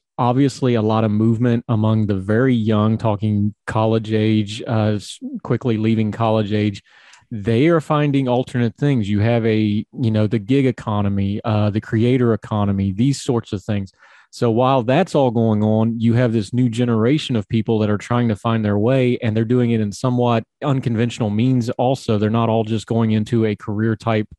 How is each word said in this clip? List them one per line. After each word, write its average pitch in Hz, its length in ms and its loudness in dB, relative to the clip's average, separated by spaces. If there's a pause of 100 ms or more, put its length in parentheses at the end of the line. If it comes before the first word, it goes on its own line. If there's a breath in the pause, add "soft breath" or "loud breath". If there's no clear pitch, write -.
(160)
obviously 123 600 0
a 110 40 2
lot 110 240 2
of 110 60 2
movement 117 580 2
among 110 380 2
the 101 80 0
very 110 400 0
young, 110 420 2
talking 104 580 0 (120)
college 110 480 0
age, 107 520 0
uh, 107 280 0
s-, - 240 -10 (240)
quickly 120 340 -2
leaving 110 340 0
college 110 440 0
age. 104 280 -2 (480 loud breath)
They 113 360 0
are 165 160 2
finding 143 460 0
alternate 123 500 -2
things. 127 320 0
You 101 100 0
have 117 240 2
a, 107 400 0 (160)
you 117 100 0
know, 107 160 2
the 113 120 0
gig 131 260 0
economy, 101 800 -2
uh, 104 240 2
the 104 140 -2
creator 120 500 2
economy, 101 600 -2
these 127 280 0
sorts 117 320 -4
of 98 100 -6
things. 101 300 -6 (380 soft breath)
So 120 200 0
while 127 320 2
that's 147 320 0
all 135 160 4
going 110 320 0
on, 110 360 0
you 113 140 2
have 117 220 2
this 104 180 -2
new 123 160 0
generation 120 640 0
of 107 140 -2
people 113 300 0
that 107 100 2
are 104 80 0
trying 120 320 -2
to 104 80 0
find 113 260 -2
their 104 140 0
way, 123 460 2
and 113 120 -2
they're 113 120 0
doing 120 240 2
it 113 100 0
in 104 100 -2
somewhat 120 540 0 (180)
unconventional 120 680 -2
means 120 400 0
also. 123 480 -2
They're 104 100 0
not 113 220 0
all 113 120 0
just 107 240 -4
going 113 260 0
into 110 340 0
a 104 100 -2
career 110 400 -4
type, 110 320 -2 (100)